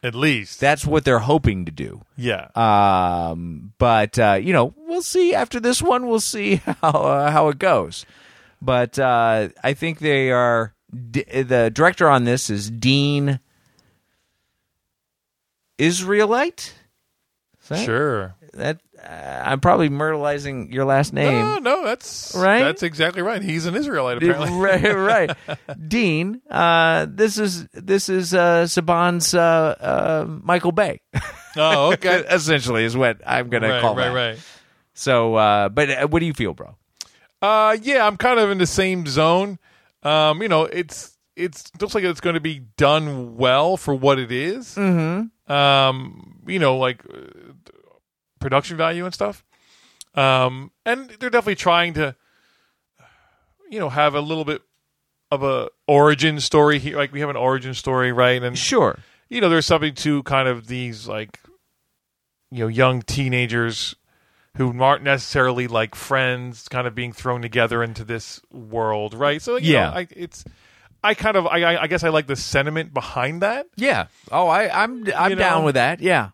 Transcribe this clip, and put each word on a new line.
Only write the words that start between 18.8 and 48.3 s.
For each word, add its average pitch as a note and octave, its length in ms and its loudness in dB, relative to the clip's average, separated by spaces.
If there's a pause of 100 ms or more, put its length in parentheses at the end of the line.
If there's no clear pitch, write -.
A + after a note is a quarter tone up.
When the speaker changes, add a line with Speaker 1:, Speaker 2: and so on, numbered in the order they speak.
Speaker 2:
uh, D2 420 -12
I'm C3+ 140 -2
probably E3+ 300 4
myrtleizing C#3+ 840 -4
your C3+ 140 -2
last C3+ 280 2
name. C#3 280 2
Speaker 1:
No, G#4+ 160 -2
no, D4 260 0
that's - 520 -8
Speaker 2:
Right? G3 280 4
Speaker 1:
that's D#3 200 -2
exactly E3+ 380 -2
right. G#3 200 -2
He's E3 240 -4
an F3 100 -4
Israelite, C3+ 420 -2
apparently. E3+ 340 0
Speaker 2:
<laughs> F3 60 -4
Right, G3 380 2
right. F#3+ 360 2 (260)
Speaker 1:
<laughs> D#3 300 -16
Speaker 2:
Dean, G3 640 -2
uh, E3 600 2
this G#3 280 0
is, F#3 360 -4
this F#3+ 340 -2
is, F#3 260 -2
uh, F3 320 4
Saban's, F3 680 0
uh, E3 460 2
uh, D#3 480 -2
Michael E3+ 440 -2
Bay. E3+ 300 -2 (120)
<laughs> - 80 -2 (360)
Speaker 1:
Oh, D#3 360 4
okay. F3+ 240 2 (120)
Speaker 2:
Essentially C#3+ 540 2
is A2+ 140 -2
what A#2+ 280 0
I'm B2 240 -2
gonna A2+ 200 0
Speaker 1:
Right, A#2+ 120 0
Speaker 2:
call A2 140 2
Speaker 1:
right, B2 140 -2
Speaker 2:
that. B2 40 -4
Speaker 1:
right. A#2 240 -2 (560)
Speaker 2:
So, A#2 420 2
uh, G#2 340 4
but, C#3 200 0
uh, C3+ 200 0
what E3 100 0
do E3 60 0
you D#3 80 -4
feel, G2+ 200 -4
bro? - 220 -16 (640)
Speaker 1:
Uh, G#3+ 400 2
yeah, B3+ 240 2
I'm G3+ 120 0
kind A#3+ 240 2
of G3+ 100 2
in G3 60 -2
the F3 100 2
same F#3 400 -2
zone. E3+ 500 2 (460)
Um, D#3 380 2
you A3 80 -4
know, D#3+ 160 4
it's, - 520 -10 (200)
it's E3+ 420 -10
looks G#3 160 -6
like G#3 80 0
it's F3 160 -2
gonna E3 220 -2
be D3+ 180 -6 (160)
done C#3 600 0
well C3+ 400 2
for C#3+ 180 -4
what C3+ 240 2
it B2 140 -6
is. F#3 420 -6
Speaker 2:
Mm-hmm. F#3 720 -2
Speaker 1:
Um, C#3 960 0
you F#3 140 -4
know, C3+ 180 4
like, B2+ 320 -4
uh, - 440 -20 (880)